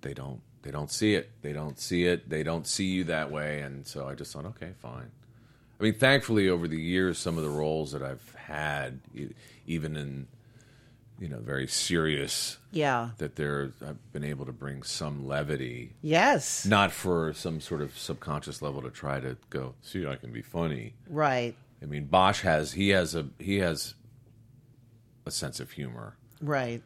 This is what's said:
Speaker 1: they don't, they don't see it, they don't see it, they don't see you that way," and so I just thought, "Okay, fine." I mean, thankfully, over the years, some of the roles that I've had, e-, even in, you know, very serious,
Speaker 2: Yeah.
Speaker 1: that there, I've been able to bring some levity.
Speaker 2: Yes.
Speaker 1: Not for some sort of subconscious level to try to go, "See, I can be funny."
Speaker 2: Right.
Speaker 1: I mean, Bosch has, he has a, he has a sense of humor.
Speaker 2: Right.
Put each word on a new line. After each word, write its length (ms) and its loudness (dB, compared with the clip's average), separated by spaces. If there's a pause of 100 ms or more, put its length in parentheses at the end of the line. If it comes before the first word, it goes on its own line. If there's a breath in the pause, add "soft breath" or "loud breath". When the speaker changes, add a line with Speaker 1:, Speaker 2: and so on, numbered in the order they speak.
Speaker 1:
they 140 -6
don't, 260 -10 (220)
they 80 -10
don't 200 -4
see 220 4
it, 160 2 (140)
they 100 -4
don't 260 -6
see 260 2
it, 220 4
they 160 -2
don't 240 -2
see 200 0
you 180 2
that 260 -2
way," 300 -2
and 260 -10
so 200 -8
I 80 -6
just 180 -12
thought, 120 -8
"Okay, 260 -12 (100)
fine." 300 -12 (680 soft breath)
I 40 0
mean, 100 4
thankfully, 560 6
over 180 2
the 140 -2
years, 380 4
some 180 0
of 60 0
the 80 0
roles 420 0
that 100 -4
I've 320 -10
had, 640 -4 (160)
e-, 140 -8 (360 loud breath)
even 300 -2
in, 320 -8 (920 soft breath)
you 120 -8
know, 100 -8
very 280 -2
serious, 880 2 (140)
Speaker 2:
Yeah. 480 2
Speaker 1:
that 180 -4
there, 340 -2 (160)
I've 240 -14
been 140 -6
able 220 -6
to 40 -10
bring 320 -10
some 420 -6
levity. 760 -2
Speaker 2:
Yes. 640 4
Speaker 1:
Not 260 8
for 420 2
some 280 -4
sort 200 -4
of 160 -6
subconscious 640 -6
level 200 -4
to 80 -8
try 320 -4
to 160 -6 (120)
go, 320 -6
"See, 240 -6
I 120 -4
can 160 -12
be 80 -8
funny." 540 -2 (120)
Speaker 2:
Right. 480 2 (280)
Speaker 1:
I 40 -10
mean, 180 -4
Bosch 360 6
has, 320 4
he 160 4
has 260 4
a, 120 -2 (120)
he 180 0
has 380 0 (1300)
a 60 -6
sense 280 -4
of 120 -10
humor. 440 -10 (260)
Speaker 2:
Right. 440 -2